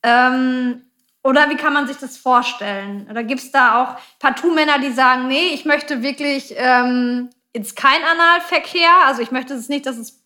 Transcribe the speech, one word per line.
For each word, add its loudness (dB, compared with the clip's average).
Ähm, 2
oder 4
wie -4
kann -2
man 0
sich -10
das -16
vorstellen? -2
Oder -6
gibt's -8
da 4
auch -6
Partout-Männer, 2
die -2
sagen, 2
"Nee, 0
ich -10
möchte -2
wirklich, -4
ähm, 0
jetzt -10
kein 2
Analverkehr. 0
Also 0
ich -6
möchte -6
es -10
nicht, -6
dass -6
es -18